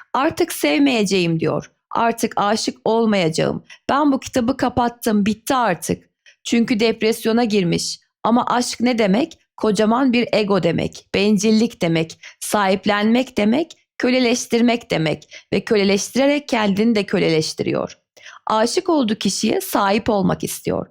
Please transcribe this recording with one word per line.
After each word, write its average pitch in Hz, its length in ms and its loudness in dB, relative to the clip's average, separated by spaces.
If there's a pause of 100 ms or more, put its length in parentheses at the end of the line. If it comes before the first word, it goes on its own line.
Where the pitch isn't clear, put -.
(140)
"Artık - 380 0
sevmeyeceğim." 208 880 0
diyor. 147 320 -4 (180)
"Artık 233 460 -2
aşık 208 480 -2
olmayacağım. 180 800 0 (260)
Ben 285 220 2
bu 269 80 -2
kitabı 254 360 -2
kapattım, 240 680 0
bitti 220 280 -2
artık." 202 560 -2 (340)
Çünkü 233 360 0
depresyona 226 640 0
girmiş. 180 560 -2 (220)
Ama 233 240 2
aşk - 340 -2
ne 240 180 0
demek? 220 400 0 (180)
Kocaman 220 560 2
bir 233 200 0
ego 196 300 2
demek, - 520 -4
bencillik 214 680 2
demek, 165 380 -2 (200)
sahiplenmek 208 960 0
demek, 233 380 0 (220)
köleleştirmek 240 920 0
demek - 640 -4
ve 202 120 0
köleleştirerek 233 840 0
kendini 214 460 2
de 202 120 0
köleleştiriyor. 160 920 -2 (480)
Aşık 226 420 0
olduğu 262 260 0
kişiye 220 460 -2
sahip 220 500 0
olmak 196 340 0
istiyor. - 460 -6